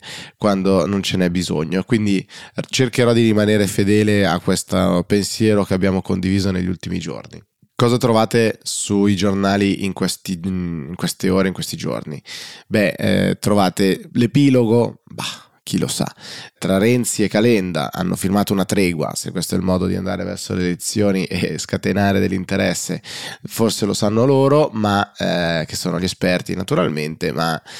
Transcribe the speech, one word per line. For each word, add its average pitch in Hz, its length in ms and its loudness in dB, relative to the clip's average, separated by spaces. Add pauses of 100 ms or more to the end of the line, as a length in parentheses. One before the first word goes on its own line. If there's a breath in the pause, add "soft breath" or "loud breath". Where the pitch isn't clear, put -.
(360 loud breath)
quando 95 520 2
non 98 160 -2
ce - 140 -2
n'è 90 120 2
bisogno. 85 540 -2
Quindi 104 440 0 (420 loud breath)
cercherò 120 440 2
di 117 80 4
rimanere 104 460 4
fedele 104 580 2
a 85 140 0
questo 92 680 0
pensiero 104 580 2
che 95 120 0
abbiamo 92 260 0
condiviso 95 480 0
negli 92 180 -2
ultimi 90 300 -6
giorni. 80 420 -10 (400)
Cosa 120 180 4
trovate 113 680 2
sui 101 520 0
giornali 98 680 0
in 95 80 -4
questi, 92 500 -4
in 87 520 -6
queste - 340 -4
ore, 95 200 2
in 90 40 -4
questi 85 240 -8
giorni? 73 420 -8 (460 loud breath)
Beh, 104 220 2
eh, 98 520 0
trovate 98 720 2
l'epilogo, 120 920 4
bah, - 420 -12 (160)
chi - 160 -4
lo - 100 0
sa. - 240 -4 (460 loud breath)
Tra 95 220 0
Renzi 117 420 2
e 98 60 2
Calenda 95 680 2
hanno 92 220 -2
firmato 98 360 0
una 95 140 0
tregua, 87 480 0
se - 160 -8
questo 90 240 -6
è 95 60 0
il 90 40 -2
modo 92 220 0
di 92 100 -2
andare 92 280 -6
verso 92 320 -8
le 90 80 -2
elezioni 95 640 0
e 80 340 -4
scatenare 98 600 0
dell'interesse, 92 800 -2 (440 loud breath)
forse 110 420 0
lo 101 80 0
sanno 110 320 2
loro, 139 480 4
ma, 104 420 0
eh, 85 520 -2
che - 80 -10
sono 87 240 -4
gli 90 40 -2
esperti 90 520 -2
naturalmente, 82 760 -2
ma 80 300 -2 (180 loud breath)